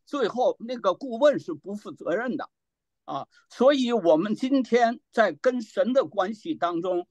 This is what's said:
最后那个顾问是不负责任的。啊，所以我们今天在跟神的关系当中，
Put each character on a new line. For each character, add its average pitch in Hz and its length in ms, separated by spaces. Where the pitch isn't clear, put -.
最 262 220
后 247 320
那 240 180
个 190 160
顾 233 240
问 269 220
是 160 160
不 180 180
负 208 180
责 151 240
任 220 220
的。 120 100
啊， 139 220
所 269 240
以 247 180
我 170 240
们 202 200
今 262 260
天 233 380
在 202 220
跟 247 300
神 202 300
的 254 120
关 190 300
系 170 180
当 175 300
中， 175 280